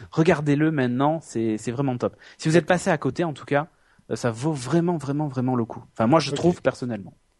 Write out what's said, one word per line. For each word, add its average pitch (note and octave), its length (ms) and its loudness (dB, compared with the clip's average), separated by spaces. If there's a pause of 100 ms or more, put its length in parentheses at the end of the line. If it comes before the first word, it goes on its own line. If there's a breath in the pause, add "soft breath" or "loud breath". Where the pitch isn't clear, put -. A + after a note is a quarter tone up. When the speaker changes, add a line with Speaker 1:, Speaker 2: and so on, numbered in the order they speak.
(100)
Speaker 1:
regardez-le D#3 600 2
maintenant, C#3 500 0
c'est, A2+ 360 -2
c'est A2 140 -6
vraiment B2 260 -2
top. - 180 -2 (220 soft breath)
Si - 100 -2
vous D#3+ 80 4
êtes E3 80 6
passé F3+ 240 2
à E3+ 80 4
côté, C#3+ 260 -2
en D#3 120 -4
tout - 100 -16
cas, C#3+ 240 0 (420)
euh, A#2 60 -2
ça A#2+ 140 -2
vaut A#2 240 -2
vraiment, E3 420 0
vraiment, C#3+ 320 -4
vraiment B2+ 280 -2
le A#2 100 0
coup. - 260 -14
Enfin, A2+ 140 0
moi, D#3 140 6
je C#3 100 -2
Speaker 2:
Ok. D3 60 -4
Speaker 1:
trouve E3+ 260 2
personnellement. A2 500 -4 (280)